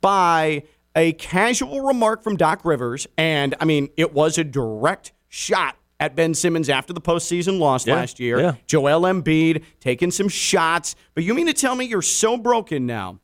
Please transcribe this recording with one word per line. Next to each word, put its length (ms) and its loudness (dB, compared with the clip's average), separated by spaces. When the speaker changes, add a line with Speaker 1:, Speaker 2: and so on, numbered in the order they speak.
Speaker 1:
by 600 2
a 180 4
casual 640 -2
remark 420 0
from 140 -2
Doc 280 0
Rivers, 420 -2
and, 400 0
I 60 -2
mean, 320 2
it 160 0
was 260 2
a 60 0
direct 680 -4
shot 480 -2
at 160 -4
Ben 200 2
Simmons 340 0
after 240 0
the 80 -8
postseason 580 -2
loss 280 2
Speaker 2:
Yeah, 100 2
Speaker 1:
last 240 -6
year. 200 0
Speaker 2:
yeah. 140 0
Speaker 1:
Joel 360 2
Embiid 600 2
taking 320 0
some 160 -2
shots. 680 0
But 100 -2
you 100 0
mean 120 0
to 60 0
tell 220 0
me 100 -4
you're 180 -4
so 340 0
broken 500 0
now 380 -8